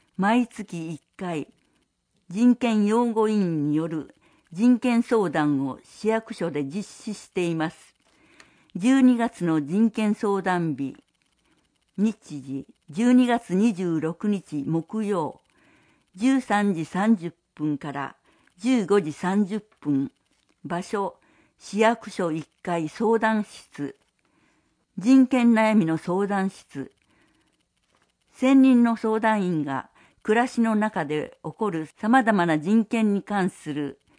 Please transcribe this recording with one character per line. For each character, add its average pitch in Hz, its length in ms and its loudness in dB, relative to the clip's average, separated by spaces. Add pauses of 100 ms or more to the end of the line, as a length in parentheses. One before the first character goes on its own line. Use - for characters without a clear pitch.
(160)
毎 226 320 2
月 170 420 -12
一 151 100 -12 (160)
回、 170 300 -6 (840)
人 240 280 2
権 220 300 0
擁 233 260 0
護 214 160 2
委 214 60 0
員 165 360 0
に 147 60 0
よ 160 100 -2
る 160 280 -8 (380)
人 226 280 2
権 240 240 0
相 208 260 0
談 143 380 -2
を 127 160 -10
市 - 240 -10
役 220 260 -2
所 170 160 -6
で 143 140 -6
実 165 180 -8
施 - 320 -14
し - 160 -20
て 180 140 -4
い 170 100 -2
ま 160 160 -4
す。 - 240 -20 (800)
十 254 260 2
二 254 160 6
月 233 280 -4
の 160 200 0
人 208 260 0
権 214 240 -2
相 196 280 -2
談 170 320 -2
日、 135 220 -8 (1000)
日 185 460 -4
時、 135 240 -10 (220)
十 226 240 2
二 247 140 6
月 240 280 -2
二 208 200 2
十 170 260 -2
六 170 280 -4
日 156 380 -4
木 165 380 -4
曜、 185 360 -4 (760)
十 254 240 2
三 208 340 0
時 160 100 -4
三 208 320 0
十 170 160 -8 (220)
分 151 240 -4
か 143 140 -12
ら 139 240 -10 (420)
十 240 280 0
五 202 140 2
時 151 120 -4
三 190 340 -2
十 202 140 -8
分、 139 500 -4 (540)
場 170 180 -6
所、 202 340 -6 (420)
市 - 220 -6
役 226 300 2
所 170 220 -4
一 160 160 -8 (140)
階 170 260 -4
相 226 300 0
談 220 260 0
室、 - 520 -14 (1040)
人 254 280 6
権 240 260 4
悩 220 220 4
み 202 100 4
の 160 140 0
相 185 280 -2
談 196 240 -2
室、 - 420 -14 (1400)
専 269 280 4
任 247 220 6
の 226 120 2
相 220 240 -2
談 214 240 0
員 160 200 -2
が 135 240 -8 (340)
暮 214 180 2
ら 240 60 2
し 240 140 -4
の 226 140 0
中 208 300 -2
で 147 400 -6
起 156 80 -10
こ - 180 -4
る 160 160 -6 (120)
様 240 240 2
々 202 240 2
な 156 120 2
人 208 260 2
権 214 300 0
に 196 80 -2
関 196 280 -2
す - 220 -12
る 143 260 -6 (200)